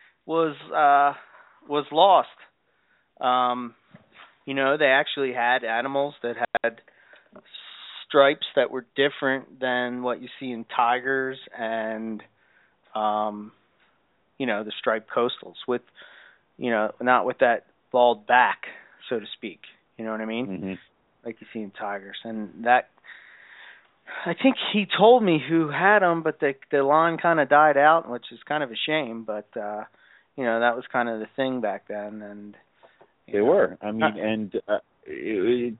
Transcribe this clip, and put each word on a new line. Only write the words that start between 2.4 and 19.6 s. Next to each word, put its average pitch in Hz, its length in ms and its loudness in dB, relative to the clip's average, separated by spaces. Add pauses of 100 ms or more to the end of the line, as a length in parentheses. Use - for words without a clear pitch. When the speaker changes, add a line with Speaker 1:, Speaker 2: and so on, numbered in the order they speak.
Speaker 1:
Um, 123 540 0 (680)
you 135 80 -8
know, 135 240 0
they 151 100 2
actually 135 460 0
had 123 300 0
animals 135 600 -2
that 120 120 -6 (280)
had 113 180 -4 (1300)
stripes 143 380 4 (100)
that 123 140 2
were 127 160 -8 (100)
different 135 680 -2
than 123 420 -4
what 123 180 -4
you 123 60 -16 (120)
see 131 120 -10
in 117 140 -10
tigers 131 720 -2 (200)
and, 110 640 -6 (720)
um, 107 560 -4 (880)
you 135 80 -6
know, 110 180 -2
the 104 140 -12
striped 110 320 -4
coastals - 480 -4 (100)
with, 123 140 -2 (760)
you 123 120 -6
know, 107 300 0
not 123 260 2
with 123 140 -4
that 120 260 2 (260)
bald 120 360 2
back, 120 360 2 (460)
so 117 100 -4
to 104 60 -14 (120)
speak. 92 220 -14 (380)